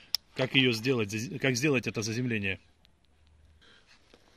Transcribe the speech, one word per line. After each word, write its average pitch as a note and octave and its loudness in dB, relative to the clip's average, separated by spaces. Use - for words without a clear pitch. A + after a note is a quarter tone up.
Как C3 -2
её B2+ 6
сделать, A2+ 0
заз-, B2+ -6
как C3+ 2
сделать B2+ 0
это A2+ -4
заземление? A2 -4